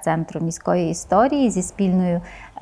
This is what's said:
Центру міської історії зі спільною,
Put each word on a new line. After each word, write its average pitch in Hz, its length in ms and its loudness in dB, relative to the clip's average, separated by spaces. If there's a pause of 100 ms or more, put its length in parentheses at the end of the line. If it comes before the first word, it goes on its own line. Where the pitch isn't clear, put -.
Центру 160 380 -2
міської 165 500 0
історії 247 600 2
зі 185 120 -2
спільною, 185 580 0 (420)